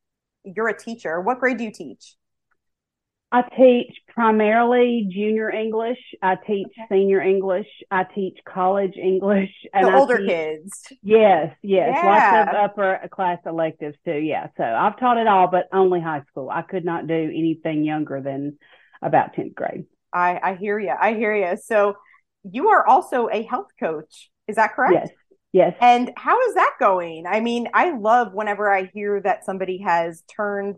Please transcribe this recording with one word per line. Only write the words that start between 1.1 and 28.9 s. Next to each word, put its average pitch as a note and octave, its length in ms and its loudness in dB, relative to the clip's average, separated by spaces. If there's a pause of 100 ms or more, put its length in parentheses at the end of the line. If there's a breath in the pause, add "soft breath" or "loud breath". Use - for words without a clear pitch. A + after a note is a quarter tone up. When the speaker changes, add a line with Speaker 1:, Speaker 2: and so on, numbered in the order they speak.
Speaker 1:
What B3 200 -4
grade B3+ 160 0
do A3+ 80 -8
you G#3+ 80 -10
teach? - 420 -20 (1160)
Speaker 2:
I A#3+ 100 2
teach B3 480 4 (160)
primarily A#3 1040 2
junior G#3+ 400 -2
English. A3 480 -6 (240)
I F#3+ 140 2
teach G3 320 -6
Speaker 1:
Okay. A3+ 200 -20
Speaker 2:
senior G3 320 2
English. F#3+ 460 0 (240)
I F#3 140 -2
teach F#3+ 420 -8
college F#3+ 500 -2
English. F#3+ 540 0 (220)
And G3 160 4
Speaker 1:
The - 20 4
Speaker 2:
I - 80 6
Speaker 1:
older B3 200 4
Speaker 2:
teach G3+ 100 -4
Speaker 1:
kids. D#3+ 640 -6 (100)
Speaker 2:
Yes, G3 600 4
yes. F#3+ 420 0
Lots G3+ 440 4
of F3+ 60 -2
Speaker 1:
Yeah. G#3 100 2
Speaker 2:
upper G3 460 -4
class F3 340 -4
electives D#3+ 600 -6
too. D#3 140 -4
Yeah. D3 280 -4 (100)
So F3+ 60 -4
I've C#3 380 0
taught A#3+ 180 2
it A3+ 80 0
all, F#3+ 220 4
but F3+ 240 0
only F#3 280 2
high D#3 280 -6
school. C3+ 200 -12
I C#3+ 140 -6
could F3 220 -8
not E3+ 240 -6
do E3 60 -2
anything D#3+ 680 -2
younger D3+ 380 -4
than C#3 360 -8 (460 soft breath)
about - 320 0
tenth - 220 -10
grade. - 300 -8 (260)
Speaker 1:
I, F3+ 280 0
I F#3+ 140 -4
hear G3+ 240 -4
ya. F3 220 -4
I G#3+ 140 2
hear G#3+ 200 -2
ya. F#3+ 220 -2
So G3+ 400 0 (480 soft breath)
you A#3 240 -2
are F#4+ 180 4
also B3 420 2
a G#3+ 140 -4
health - 240 -8 (140)
coach. D#3+ 500 -8 (160)
Is G#3+ 100 -8
that G#3+ 180 2
correct? C#4+ 200 2
Speaker 2:
Yes. - 160 -2 (440)
Yes. F3+ 260 6
Speaker 1:
And A#3+ 360 6
how F4 320 0
is G4 60 -4
that G4+ 260 2
going? F3 480 0
I G#3 100 0
mean, A#3 340 -2
I D4+ 200 2
love A3 420 0
whenever G#3 400 -2
I F#3+ 180 -2